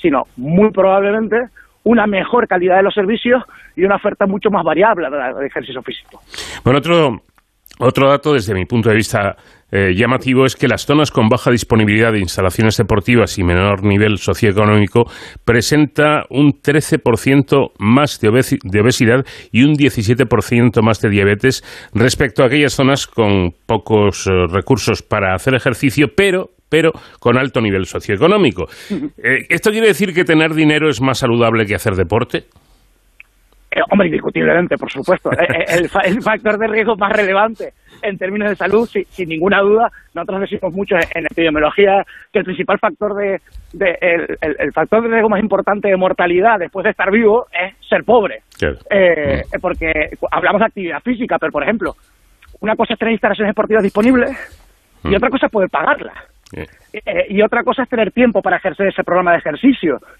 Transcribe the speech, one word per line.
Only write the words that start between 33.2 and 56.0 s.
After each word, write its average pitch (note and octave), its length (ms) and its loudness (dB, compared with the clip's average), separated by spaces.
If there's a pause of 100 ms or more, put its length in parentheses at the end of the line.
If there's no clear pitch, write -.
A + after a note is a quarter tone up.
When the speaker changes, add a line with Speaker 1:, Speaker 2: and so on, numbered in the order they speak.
Speaker 1:
Eh, C#4 140 0
hombre, G3 160 2
indiscutiblemente, D#3+ 720 -2
por - 140 -10
supuesto. C#3+ 400 -2
Eh, D3 180 0
eh, E3+ 160 -4 (140)
el E3 100 -2
fa-, G3 160 -2
el G3 160 -2
factor G#3+ 380 -2
de A3 80 -2
riesgo A3 280 0
más G3+ 160 -2
relevante G#3 640 -2 (300)
en G3+ 140 -6
términos G3+ 320 -4
de G3+ 60 -2
salud, G3 300 0
si-, G#3 200 -6
sin F3+ 240 -10
ninguna F3+ 320 0
duda, G#3+ 280 2 (240)
nosotros F#3+ 280 -8
decimos F#3+ 320 -6
mucho G3 220 -4
en, E3 80 2 (120)
en E3 100 -6
epidemiología E3 760 0 (280)
que G#3 80 -2
el F#3 60 -4
principal F#3 320 -4
factor G#3 380 -4
de, G3 220 -4 (360)
de, F3 280 -2
el, E3+ 400 -2
el, D#3 180 -4
el C#3+ 140 -4
factor G#3 280 0
de A#3 80 -4
riesgo A3+ 200 0
más G#3 120 0
importante G3+ 460 -2
de G3 100 2
mortalidad F#3 600 2
después F3 240 -8
de G#3 80 0
estar F#3+ 200 -4
vivo A3 400 2
es F3+ 220 -8 (140)
ser F3 160 0
pobre. G3 360 0 (200)
Speaker 2:
Claro. D2 160 -2 (160)
Speaker 1:
Eh, D#3 520 2
Speaker 2:
Mm. - 180 -10
Speaker 1:
porque E3 300 -4 (280)
cu-, - 120 -6
hablamos E3+ 280 0
de A3 60 2
actividad F3 340 -6
física, A#3 400 -4
pero, D3+ 120 -4
por D3 120 -4
ejemplo, F#3 300 -4 (680)
una G#3+ 140 -2
cosa A#3 180 -2
es G#3+ 60 -8
tener A3+ 140 0
instalaciones G#3 380 -2
deportivas G#3+ 320 0
disponibles A#3 460 2 (720)
y - 60 -4
Speaker 2:
Mm. G3 60 2
Speaker 1:
otra A3 140 0
cosa C4+ 180 -2
es - 40 -2
poder F#3 200 0
pagarlas. B3 440 -4 (360)